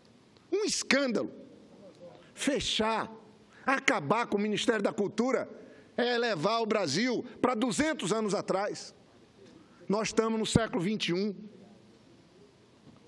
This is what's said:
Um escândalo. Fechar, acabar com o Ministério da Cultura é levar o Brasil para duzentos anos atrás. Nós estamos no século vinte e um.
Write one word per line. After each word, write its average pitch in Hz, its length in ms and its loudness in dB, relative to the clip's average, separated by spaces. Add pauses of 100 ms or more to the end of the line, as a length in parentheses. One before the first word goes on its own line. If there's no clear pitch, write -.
(520)
Um 403 140 0
escândalo. 247 680 0 (1000)
Fechar, 220 760 -2 (560)
acabar 240 600 2
com 202 100 0
o 202 40 2
Ministério 214 400 2
da 202 100 0
Cultura 208 560 0 (480)
é 240 220 0
levar 220 420 0
o 233 60 0
Brasil 208 580 0 (180)
para 254 140 4
duzentos 233 560 0
anos 214 240 0
atrás. 190 580 -4 (960)
Nós 208 220 0
estamos 226 280 2
no 214 80 0
século 214 380 4
vinte 202 240 -2
e 170 60 0
um. 196 200 0 (1700)